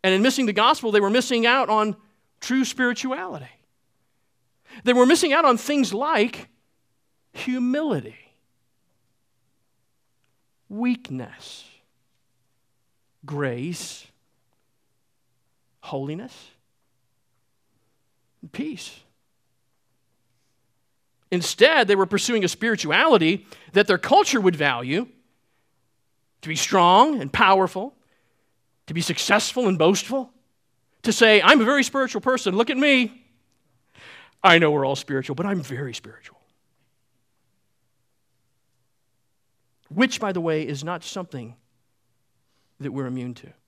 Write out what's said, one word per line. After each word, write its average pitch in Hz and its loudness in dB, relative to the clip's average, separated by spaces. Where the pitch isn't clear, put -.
And 190 2
in 196 2
missing 262 0
the 208 -2
gospel, 220 0
they 208 4
were 196 0
missing 240 0
out 254 2
on 214 0
true 262 -2
spirituality. 247 -6
They 247 2
were 247 6
missing 311 4
out 320 2
on 254 4
things 269 -2
like 240 -2
humility, 247 -4
weakness, 214 -8
grace, 143 -8
holiness, 151 -12
and 156 -20
peace. - -12
Instead, 226 2
they 202 4
were 190 2
pursuing 202 -2
a 175 0
spirituality 196 0
that 202 2
their 185 4
culture 302 2
would 185 2
value, 143 -2
to - -14
be 160 -6
strong 196 4
and 139 -8
powerful, 190 2
to 156 -10
be 170 -2
successful 214 0
and 185 0
boastful, 202 0
to 226 -2
say, 214 6
"I'm 240 6
a 220 2
very 277 2
spiritual 262 -4
person, 226 -2
look 233 0
at 285 -4
me. 262 0
I 175 6
know 156 4
we're 143 0
all 135 -2
spiritual, 135 -6
but 180 -6
I'm 196 -4
very 127 -10
spiritual." - -20
Which, 240 -2
by 202 -4
the 180 -4
way, 156 -2
is 139 -10
not 175 -10
something 127 -14
that 143 -10
we're 135 -8
immune 123 -10
to. - -20